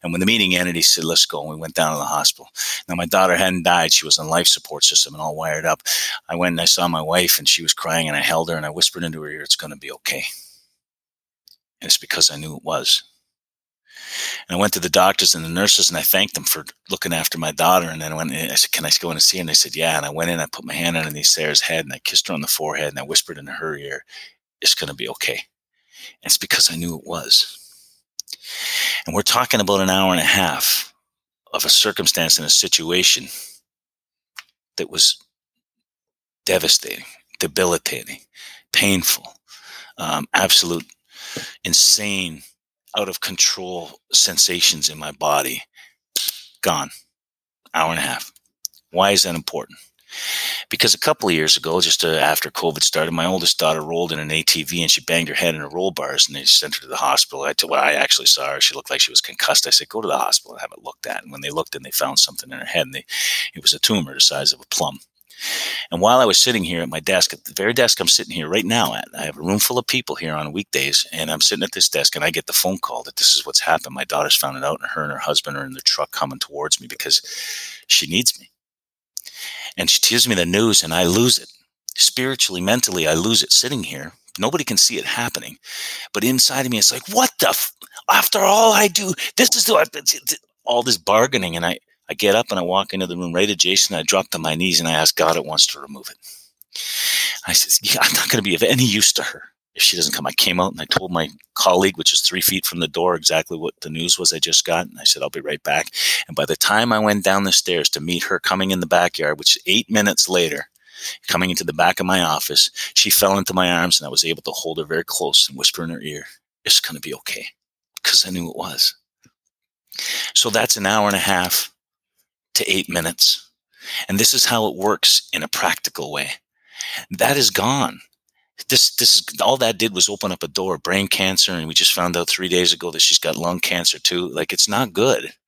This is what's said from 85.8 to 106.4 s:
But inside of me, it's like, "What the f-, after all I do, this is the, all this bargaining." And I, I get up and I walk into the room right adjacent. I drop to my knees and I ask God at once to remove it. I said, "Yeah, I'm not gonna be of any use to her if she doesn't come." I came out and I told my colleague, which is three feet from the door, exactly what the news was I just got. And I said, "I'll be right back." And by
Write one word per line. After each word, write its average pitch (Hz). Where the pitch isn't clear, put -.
But 104
inside 131
of 127
me, 113
it's -
like, -
"What 247
the 101
f-, -
after -
all 208
I 208
do, 185
this 240
is 233
the, 147
all 120
this 117
bargaining." 104
And 85
I, 87
I -
get 104
up 117
and 98
I 90
walk 92
into 95
the 85
room 87
right 101
adjacent. 95
I 80
drop 95
to 87
my 78
knees 85
and 82
I 82
ask 78
God 82
at 78
once 76
to 73
remove 69
it. -
I 87
said, -
"Yeah, -
I'm -
not -
gonna 113
be 95
of -
any 131
use 104
to -
her -
if -
she -
doesn't 76
come." 78
I 69
came 90
out 95
and -
I -
told 92
my 80
colleague, 95
which 82
is -
three 92
feet -
from 85
the 80
door, 87
exactly 80
what 80
the 78
news 82
was 85
I 82
just 80
got. 85
And -
I -
said, -
"I'll 71
be 76
right 73
back." 73
And 76
by 73